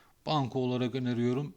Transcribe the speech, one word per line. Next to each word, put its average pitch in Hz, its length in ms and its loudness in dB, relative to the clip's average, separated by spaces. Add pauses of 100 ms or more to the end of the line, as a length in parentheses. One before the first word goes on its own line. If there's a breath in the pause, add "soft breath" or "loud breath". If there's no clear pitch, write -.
(260 loud breath)
Banko 143 340 0
olarak 123 360 0
öneriyorum 123 600 0